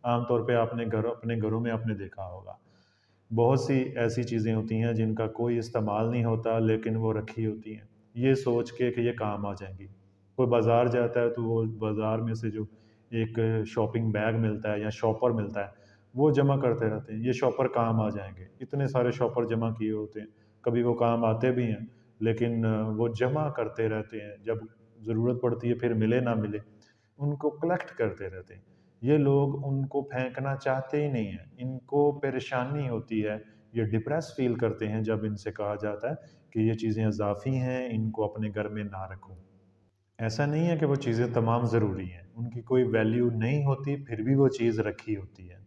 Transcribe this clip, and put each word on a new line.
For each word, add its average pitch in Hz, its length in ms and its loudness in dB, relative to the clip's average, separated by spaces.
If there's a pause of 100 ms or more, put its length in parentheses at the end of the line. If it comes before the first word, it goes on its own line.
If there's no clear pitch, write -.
आमतौर 120 380 2
पे 120 120 2
आपने 117 320 0
घर, 107 200 0
अपने 117 300 -4
घरों 110 240 0
में 117 100 -2
आपने 113 240 -2
देखा 98 300 -10
होगा, 95 320 -14 (720)
बहुत 117 320 4
सी 139 120 0 (240)
ऐसी 117 260 0
चीज़ें 113 280 0
होती 110 220 -2
हैं 117 200 0
जिनका 110 340 0
कोई 120 300 -2
इस्तेमाल 113 520 -2
नहीं 120 140 0
होता, 113 360 0
लेकिन 110 360 0
वो 113 160 0
रखी 110 320 -4
होती 110 300 -6
हैं 104 140 -20 (280)
ये 131 200 4
सोच 120 340 0
के 123 200 0
कि 120 120 -2
ये 117 120 2
काम 104 320 -4
आ 101 80 -4
जाएंगी। 95 320 -14 (520)
कोई 127 100 6
बाज़ार 117 400 6
जाता 120 320 2
है 117 100 4
तो 117 140 -4
वो 113 180 2 (180)
बाज़ार 110 400 0
में 117 140 -2
से 113 160 -4
जो 107 160 -6 (440)
एक 113 580 0
शॉपिंग 113 440 0
बैग 107 240 2
मिलता 107 360 0
है 104 100 -2
या 107 100 -2
शॉपर 117 400 2
मिलता 104 280 -4
है, 101 120 -8 (420)
वो 143 180 4
जमा 139 260 4
करते 117 300 2
रहते 107 240 -4
हैं, 110 80 -8
ये 123 140 0
शॉपर 127 360 2
काम 113 300 2
आ 107 100 2
जाएंगे। 95 380 -10 (140)
इतने 139 260 -2
सारे 123 240 2
शॉपर 117 360 0
जमा 113 240 0
किए 110 200 -2
होते 107 280 -6
हैं, 107 80 -14 (360)
कभी 120 180 2
वो 120 140 4
काम 117 300 4
आते 113 260 4
भी 123 120 2
हैं, 110 220 -2 (340)
लेकिन 113 460 2 (280)
वो 117 220 2
जमा 139 360 2
करते 113 360 -2
रहते 107 300 -4
हैं। 104 160 -12 (100)
जब 110 220 -4 (320)
ज़रूरत 113 440 0
पड़ती 120 260 0
है, 120 80 2
फिर 117 200 0
मिले 113 260 4
ना 120 140 0
मिले, 107 240 -4 (580)
उनको 147 340 -2
कलेक्ट 170 400 -4
करते 101 360 -4
रहते 92 260 -14
हैं। 92 120 -20 (360)
ये 135 160 4
लोग 139 460 2
उनको 135 400 -2
फेंकना 131 520 -4
चाहते 135 460 0
ही 147 80 0
नहीं 117 160 -2
हैं, 90 180 -10 (140)
इनको 131 420 -2 (140)
परेशानी 131 720 -2
होती 110 340 -2
है, 107 160 -2 (380)
ये 117 120 2
डिप्रेस 113 500 -2
feel 123 200 2
करते 110 300 0
हैं 110 160 -2
जब 107 220 -2
इनसे 104 260 -4
कहा 104 260 -4
जाता 104 340 -4
है 156 60 -4 (360)
कि 110 160 2
ये 113 60 2
चीज़ें 110 340 0
इजाफी 104 440 0
हैं, 127 380 -2
इनको 110 360 -2
अपने 107 240 -4
घर 104 180 -4
में 107 160 -6
ना 98 200 -8
रखो। 95 320 -14 (840)
ऐसा 113 280 0
नहीं 151 200 2
है 170 120 2
कि 156 80 2
वो 139 120 2
चीज़ें 120 340 0
तमाम 117 340 2
ज़रूरी 104 400 0
हैं, 90 280 -14
उनकी 117 280 -8
कोई 127 240 4
value 113 460 4
नहीं 120 320 0
होती, 139 340 0
फिर 117 240 -8
भी 127 120 2
वो 139 160 8
चीज़ 117 300 2
रखी 107 340 -2
होती 95 320 -12
है। 92 200 -20